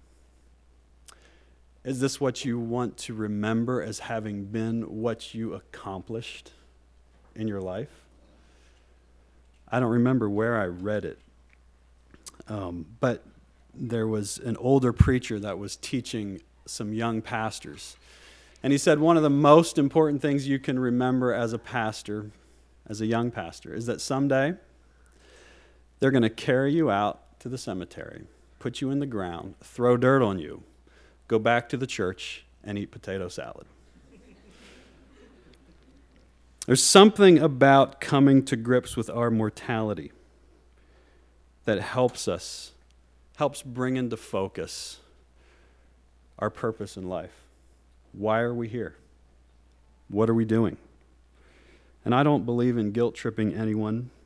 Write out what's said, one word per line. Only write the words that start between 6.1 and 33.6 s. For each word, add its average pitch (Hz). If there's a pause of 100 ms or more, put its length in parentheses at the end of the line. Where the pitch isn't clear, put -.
in 110
your 101
life?" 95 (1800)
I 120
don't 117
remember 120
where 113
I 101
read 92
it, - (1300)
um, 90 (160)
but 123 (480)
there 117
was 104
an 113
older 127
preacher 123
that 98
was 101
teaching 107 (240)
some 107
young 113
pastors. 110 (640)
And 131
he 143
said 147
one 165
of 156
the 147
most 147
important 147
things 143
you 139
can 131
remember 127
as 113
a 113
pastor, 107 (560)
as 107
a 110
young 117
pastor, 95
is 117
that 117
someday 139 (1500)
they're 135
gonna 120
carry 135
you 160
out 101
to 120
the 127
cemetery, - (360)
put 127
you 135
in 139
the 143
ground, 95
throw 123
dirt 131
on 98
you, 73 (640)
go 113
back 117
to -
the 127
church, - (180)
and 101
eat 101
potato 95
salad. - (3000)